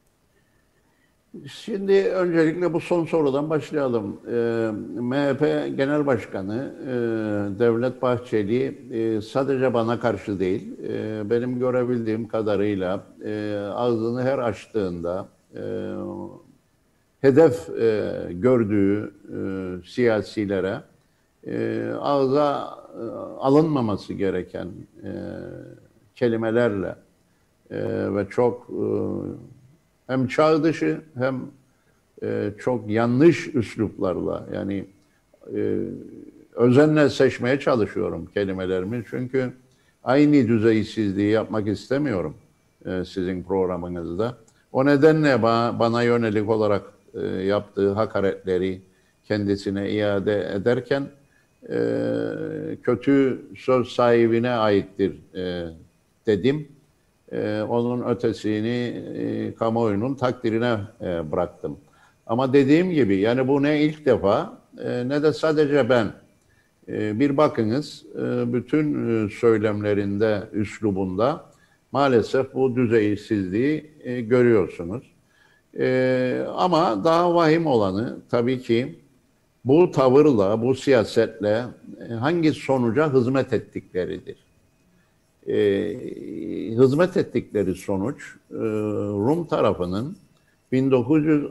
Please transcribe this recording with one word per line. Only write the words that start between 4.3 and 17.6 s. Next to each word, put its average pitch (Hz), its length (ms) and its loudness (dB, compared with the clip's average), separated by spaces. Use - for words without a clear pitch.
Ee, 117 380 0
M 123 160 -2
H 139 200 0
P 147 320 0
Genel 139 360 0
Başkanı, 110 680 -4
e, 131 60 -10
Devlet 120 420 0
Bahçeli, 120 760 0
e, 113 300 -2
sadece 131 520 0
bana 117 260 0
karşı 101 400 -2
değil, 110 440 -4
e, 107 460 -6
benim 123 300 -2
görebildiğim 120 680 -2
kadarıyla, 101 760 -2
e, 107 300 -6
ağzını 117 500 -2
her 135 160 0
açtığında, 95 880 -4
e, 107 60 -12
hedef, 139 480 4